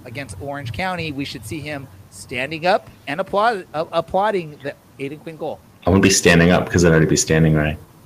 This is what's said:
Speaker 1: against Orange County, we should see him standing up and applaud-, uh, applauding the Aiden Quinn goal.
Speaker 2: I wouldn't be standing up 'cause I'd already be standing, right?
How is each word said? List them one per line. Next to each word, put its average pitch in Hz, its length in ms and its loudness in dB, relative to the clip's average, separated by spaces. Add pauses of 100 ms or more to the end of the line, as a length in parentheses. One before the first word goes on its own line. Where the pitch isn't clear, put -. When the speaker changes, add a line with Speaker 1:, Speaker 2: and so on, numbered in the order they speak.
Speaker 1:
against 131 360 -14
Orange 143 320 -10
County, 175 380 -6
we 139 140 -8
should - 200 -14
see 160 140 -10
him 143 300 -12 (260)
standing 147 520 -8
up 196 220 0 (200)
and 147 120 -6
applaud-, 208 540 -2
uh, 156 180 -4
applauding 170 680 -2
the 139 120 -10 (240)
Aiden 139 220 -10
Quinn 160 160 -16
goal. 139 220 -10 (280)
Speaker 2:
I - 40 2
wouldn't 98 120 6
be 98 80 4
standing 85 400 6
up 87 200 2
'cause 90 140 4
I'd 85 60 6
already 80 160 6
be 76 100 2
standing, 80 380 2
right? 76 220 0 (300)